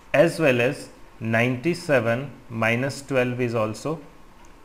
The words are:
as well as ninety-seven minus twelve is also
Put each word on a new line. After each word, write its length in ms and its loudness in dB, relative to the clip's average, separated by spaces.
as 240 4
well 240 4
as 260 -2
ninety-seven 1080 0
minus 540 -2
twelve 360 0
is 160 -2
also 460 -4